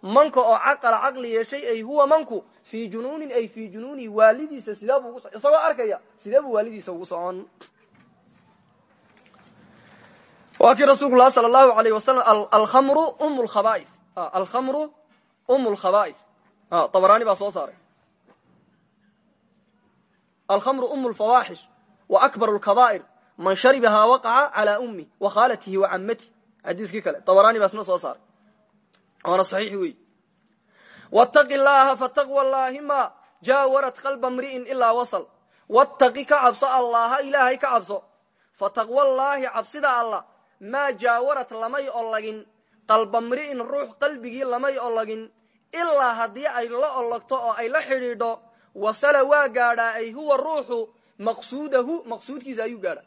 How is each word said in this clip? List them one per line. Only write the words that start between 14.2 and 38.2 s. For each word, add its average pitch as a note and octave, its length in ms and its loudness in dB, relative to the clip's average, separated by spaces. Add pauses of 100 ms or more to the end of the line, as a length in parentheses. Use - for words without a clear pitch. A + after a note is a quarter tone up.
alkhamru C4 600 -4 (560)
ummul B3 280 0
khabaa'ith. F#3+ 380 0 (560)
Ah, E3+ 160 2
Tabaraani G3+ 380 4
baa G3+ 100 0
soo G3 160 -8
saaray. D#3+ 240 -10 (2750)
"Alkhamru B3 400 0
ummul C4 260 -4
fawaaxish A3 460 0 (500)
wa - 140 4
akbarul G3+ 360 0
kabaa'ir. G#3+ 420 2 (360)
Man F#3 180 0
sharibahaa A3+ 500 4
waqaca B3+ 500 2
calaa G#3 240 0
ummi G#3+ 300 -12 (100)
wa G3 100 -2
khaalatihi G3+ 480 0
wa F#3+ 120 2
cammatihi." F#3+ 420 -8 (340)
Xadiiskii F3+ 360 -8
kale, D#3+ 200 -6
Tabaraani G#3 380 6
baa G3+ 60 2
isna G3+ 180 -4
soo F#3 160 -4
saaray. C3 220 -12 (1040)
Waana F#3 180 2
saxiix G3 320 -6
weey. F3+ 200 -6 (1160)
"Wattaqi C4 460 4
llaaha, C4+ 400 4
fattaqwa C4+ 460 -2
llaahi C4+ 380 -2
ma C#4 300 -2 (300)
jaawarat C4 600 0
qalba C4 280 -6
mri'in B3+ 380 -8
ilaa B3 260 0
wasal." A#3 320 -4 (440)
Wattaqi, B3+ 560 2
ka D4 160 2
cabso, B3+ 260 2
Allaaha, B3 540 0
Ilaahay C4+ 360 0
ka C4+ 120 -4
cabso. G3 340 -4 (500)